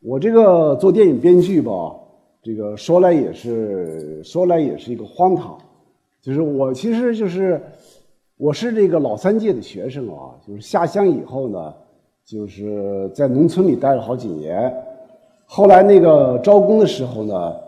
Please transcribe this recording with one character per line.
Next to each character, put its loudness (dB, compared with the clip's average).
我 -8
这 -2
个 4
做 2
电 4
影 0
编 6
剧 0
吧， -8
这 -14
个 -10
说 0
来 4
也 0
是， -8
说 -2
来 2
也 -2
是 -14
一 -8
个 -14
荒 0
唐。 -10
就 -10
是 -2
我 -2
其 -6
实 -2
就 -4
是， -4
我 -2
是 -6
这 2
个 0
老 -2
三 -2
届 -2
的 -6
学 -14
生 -12
啊， -18
就 -18
是 -16
下 -4
乡 -2
以 -2
后 -10
呢， -10
就 -14
是 -8
在 -2
农 2
村 0
里 2
待 0
了 -2
好 -6
几 -10
年。 -6
后 2
来 8
那 8
个 4
招 6
工 2
的 4
时 -6
候 -10
呢 -6